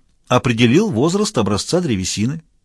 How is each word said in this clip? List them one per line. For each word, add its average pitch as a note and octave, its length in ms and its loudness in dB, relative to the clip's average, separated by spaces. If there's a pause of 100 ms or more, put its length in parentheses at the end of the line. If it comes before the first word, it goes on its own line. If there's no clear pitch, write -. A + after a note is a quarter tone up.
(280)
определил B2 640 2
возраст E3+ 460 0
образца F#3+ 420 0
древесины. A#2+ 640 -4 (220)